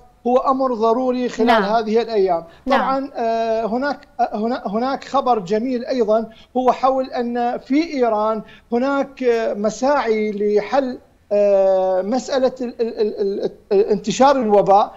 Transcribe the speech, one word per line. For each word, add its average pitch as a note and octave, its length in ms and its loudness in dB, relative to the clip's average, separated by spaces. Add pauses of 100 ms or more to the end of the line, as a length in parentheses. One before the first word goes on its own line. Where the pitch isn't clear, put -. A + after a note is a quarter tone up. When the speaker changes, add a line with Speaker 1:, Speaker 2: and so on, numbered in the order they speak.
(260)
Speaker 1:
هو B3 100 4
أمر C4 380 0
ضروري B3 540 0
خلال - 180 0
Speaker 2:
نعم. A3+ 160 4
Speaker 1:
هذه A3 400 0
الأيام. F#3+ 420 0 (220)
Speaker 2:
نعم. B3+ 140 2
Speaker 1:
طبعًا، C4+ 360 -2
آه، A3+ 500 -2
هناك، C4+ 420 -4 (120)
آه، A#3+ 160 -2
هنا-، A#3 300 -4
هناك A#3 380 -4
خبر B3 340 0
جميل A3+ 460 -4
أيضًا، A3+ 420 0 (300)
هو B3+ 160 2
حول C4 380 -2
أن A#3+ 480 -4
في D#4 360 -2
إيران A3 480 0 (300)
هناك، C#4 500 -2
آه، A3+ 320 0
مساعي G#3+ 800 0
لحل، G#3 680 0 (340)
آه، F#3+ 720 2
مسألة B3+ 580 -2
ال-، A#3+ 200 -6
ال-، A3+ 200 -2
ال-، G#3 440 -2
ال-، F3+ 60 -4 (220)
ال-، G3+ 180 4
انتشار B3 460 2
الوباء G3+ 600 4